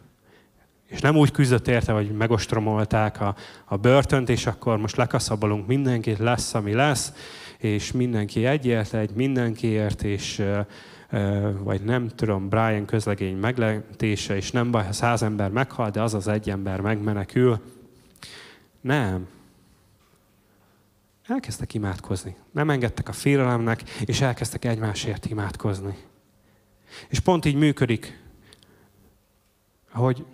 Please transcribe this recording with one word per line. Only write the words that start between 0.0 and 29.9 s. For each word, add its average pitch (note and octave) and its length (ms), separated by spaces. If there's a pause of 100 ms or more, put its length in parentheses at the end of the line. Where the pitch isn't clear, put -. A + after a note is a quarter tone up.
És - 140
nem C#3+ 140
úgy D3 160
küzdött B2 360
érte, B2 240
hogy G#2 200
megostromolták G#2+ 1120
a, G2+ 140 (300)
a G2+ 120
börtönt, B2+ 520
és B2 160
akkor A#2 320
most G#2 180
lekaszabolunk G#2+ 720
mindenkit, B2 500
lesz, A#2 360
ami G#2 200
lesz, C3+ 400 (440)
és G#2 340
mindenki A2+ 540
egyért, B2 480
egy G#2+ 180
mindenkiért, A2+ 920
és, G2+ 360
ö, G2+ 200 (500)
ö, G2+ 480
vagy G2 240
nem A#2+ 260
tudom, G2 420
Brian A2 360
közlegény G2+ 520
megletése, A2 1000
és F#2+ 160
nem A#2+ 200
baj, A2 140
ha F#2 60
száz A#2 300
ember G#2 280
meghal, A#2+ 400
de G#2+ 120
az A2+ 120
az G2+ 140
egy G#2+ 220
ember G2 320
megmenekül. G#2+ 800 (1200)
Nem. G#2 460 (2000)
Elkezdtek A3+ 460
imádkozni. F#2+ 600 (160)
Nem D3+ 180
engedtek B2 400
a - 20
félelemnek, B2 720 (240)
és A#2 160
elkezdtek A#2+ 440
egymásért A2 600
imádkozni. G2 720 (1120)
És - 120
pont F3 260
így D3 100
működik, C#3 640 (1700)